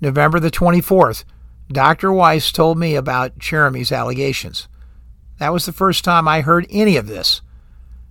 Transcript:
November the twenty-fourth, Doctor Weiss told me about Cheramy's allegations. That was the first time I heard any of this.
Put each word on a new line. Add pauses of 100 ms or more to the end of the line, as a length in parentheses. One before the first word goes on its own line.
November
the
twenty-fourth, (440)
Doctor
Weiss
told
me
about
Cheramy's
allegations. (720)
That
was
the
first
time
I
heard
any
of
this. (680)